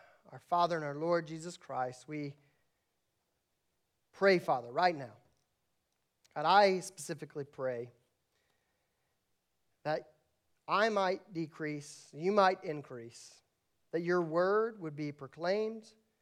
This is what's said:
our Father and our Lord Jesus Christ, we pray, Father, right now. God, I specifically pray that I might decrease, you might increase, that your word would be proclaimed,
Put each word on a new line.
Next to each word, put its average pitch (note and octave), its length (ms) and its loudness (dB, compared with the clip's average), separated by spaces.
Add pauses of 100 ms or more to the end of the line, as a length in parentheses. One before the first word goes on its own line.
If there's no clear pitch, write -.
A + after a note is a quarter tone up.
(320)
our B2+ 160 -16
Father F3 260 2
and D#3 100 -4
our C#3+ 120 -6
Lord E3 320 0
Jesus E3 280 -10
Christ, B2+ 520 -8
we D3 260 -8 (1800)
pray, F#3+ 280 4
Father, B2 320 -2
right E3+ 240 2
now. A#2+ 180 -12 (1200)
God, D3+ 100 -4
I F#3+ 360 6
specifically D3+ 640 -10
pray B2 480 -6 (1900)
that D3+ 260 -4 (560)
I G3 220 4
might G3 440 0
decrease, D3+ 800 -8
you E3+ 200 -2
might F#3+ 320 4
increase, C#3 680 -12 (600)
that E3+ 80 0
your F3 220 2
word G3 580 2
would D#3 160 -10
be D3 160 -6
proclaimed, G#3 800 -4 (300)